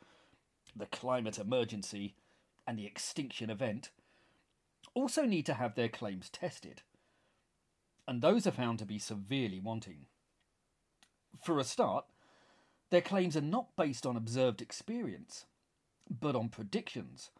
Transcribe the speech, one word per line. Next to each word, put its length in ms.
the 80
climate 540
emergency 800
and 120
the 80
extinction 600
event, 400
also 300
need 240
to 80
have 200
their 140
claims 400
tested. 540
And 140
those 240
are 60
found 260
to 80
be 140
severely 580
wanting. 480
For 160
a 60
start, 400
their 100
claims 360
are 40
not 360
based 300
on 100
observed 460
experience, 840
but 280
on 120
predictions, 920